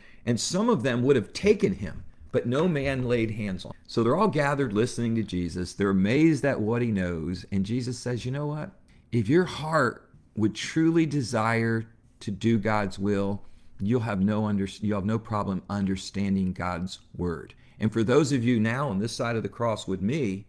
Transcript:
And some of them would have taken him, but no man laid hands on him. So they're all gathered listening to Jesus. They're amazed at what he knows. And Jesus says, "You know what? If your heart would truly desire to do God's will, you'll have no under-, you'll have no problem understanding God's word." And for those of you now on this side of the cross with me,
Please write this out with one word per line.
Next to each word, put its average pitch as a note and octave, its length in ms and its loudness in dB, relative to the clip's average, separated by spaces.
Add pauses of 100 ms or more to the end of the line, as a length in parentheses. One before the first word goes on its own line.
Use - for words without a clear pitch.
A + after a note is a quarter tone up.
(240)
And A#2 160 0
some G3+ 300 0
of D#3 140 2
them B2 180 0
would C3+ 140 4
have G#2 180 0
taken G3 400 2
him, - 300 -8 (280)
but - 140 0
no C#3 220 2
man C3+ 380 -2
laid A#2 260 2
hands G#2 340 -6
on - 60 -12
him. - 160 -20
So A#2 160 2
they're A#2+ 120 4
all G3+ 120 4
gathered C#3+ 440 0
listening A2+ 440 0
to A2+ 80 0
Jesus. F2 500 -4
They're G2+ 160 2
amazed B2+ 560 4
at C3 160 0
what A#2 220 0
he A#2 80 0
knows. F2 600 -2
And G2 140 0
Jesus A#2+ 320 -4
says, A#2+ 260 -6
"You B2 80 -6
know D3 140 -4
what? D3 260 -8 (400)
If A#2 160 2
your E3+ 180 6
heart D3 640 0 (260)
would G#2 180 2
truly E3 540 2
desire A2+ 800 0 (320)
to - 100 -8
do A2 300 2
God's G#2 400 0
will, G2 440 0 (360)
you'll A2+ 220 0
have G2+ 200 -2
no G#2+ 240 2
under-, G2+ 220 0 (140)
you'll G#2 180 0
have F#2 60 -2
no A2 120 0
problem G2+ 540 -4
understanding F#2+ 840 -2
God's F2+ 460 -6 (160)
word." E2+ 400 -6 (240)
And G#2+ 120 0
for A2+ 120 2
those B2+ 280 4
of B2+ 120 2
you A#2+ 160 4
now B2 300 0
on F#2+ 100 -2
this A2+ 120 -4
side A#2+ 240 -4
of G#2+ 80 -2
the G2+ 60 -6
cross A2+ 380 -4
with F#2 140 -4
me, G#2+ 480 -2